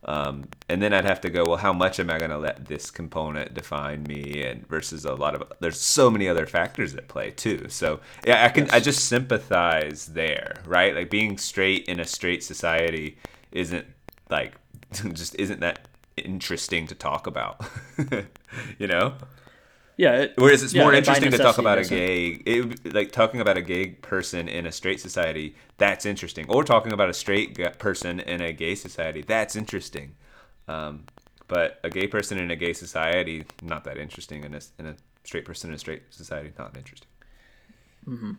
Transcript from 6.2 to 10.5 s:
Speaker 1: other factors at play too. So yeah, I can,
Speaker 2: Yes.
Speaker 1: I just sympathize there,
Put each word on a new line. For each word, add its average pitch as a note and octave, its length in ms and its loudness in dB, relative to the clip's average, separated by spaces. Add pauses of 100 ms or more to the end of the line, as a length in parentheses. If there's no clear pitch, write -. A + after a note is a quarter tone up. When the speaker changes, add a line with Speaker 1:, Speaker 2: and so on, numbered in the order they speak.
Speaker 1:
other E2 180 2
factors E2+ 520 -2
at - 100 -14
play - 240 -8
too. - 380 -4
So D#2 320 -4 (260)
yeah, A#2 180 8
I A#2+ 40 10
can, C#3+ 160 4
Speaker 2:
Yes. B2+ 100 4
Speaker 1:
I A#2+ 60 10
just C3+ 240 0
sympathize F2 1000 0
there, D#2+ 500 -4 (100)